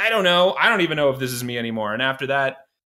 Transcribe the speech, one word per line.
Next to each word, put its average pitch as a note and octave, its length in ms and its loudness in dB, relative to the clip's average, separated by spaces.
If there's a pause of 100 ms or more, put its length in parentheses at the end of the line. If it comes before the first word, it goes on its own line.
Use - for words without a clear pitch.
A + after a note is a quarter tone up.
I G#3+ 80 0
don't A3 160 0
know. F3+ 340 4
I F#3 100 4
don't A3 120 2
even D#3+ 160 0
know D3 140 2
if C3 100 -2
this B2+ 100 -4
is B2 140 -8
me A#2+ 140 -6
anymore." A2+ 340 -4
And A#2 100 -4
after C3 240 -2
that C3+ 300 0 (320)